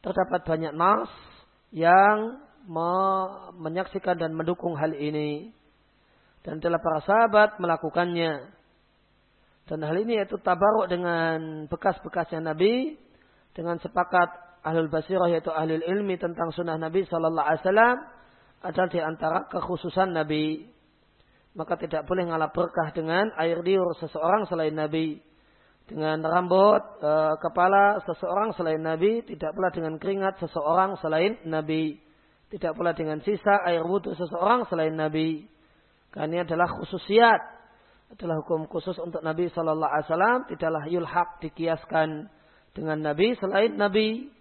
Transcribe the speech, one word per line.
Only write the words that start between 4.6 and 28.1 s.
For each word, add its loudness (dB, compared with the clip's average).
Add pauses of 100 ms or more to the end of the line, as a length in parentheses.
hal 2
ini. -2 (920)
Dan -8
telah 2
para 0
sahabat 4
melakukannya. -2 (1040)
Dan -8
hal -4
ini 0
yaitu -4
tabarruk 2
dengan -2
bekas-bekasnya -4
Nabi, 0 (560)
dengan -6
sepakat -2
ahlul 0
basirah 0
yaitu -2
ahlul -2
ilmi -2
tentang -4
sunnah -4
Nabi -2
sallallahu 0
alaihi 0
wasallam 6 (680)
adalah 0
di -2
antara -2 (120)
kekhususan -2
Nabi. -2 (880)
Maka -4
tidak -6
boleh 0
ngalah -2
berkah -2
dengan 0
air 0
liur 2
seseorang -2
selain -2
Nabi. -2 (600)
Dengan -4
rambut, 4 (160)
e, 0 (320)
kepala 4
seseorang -2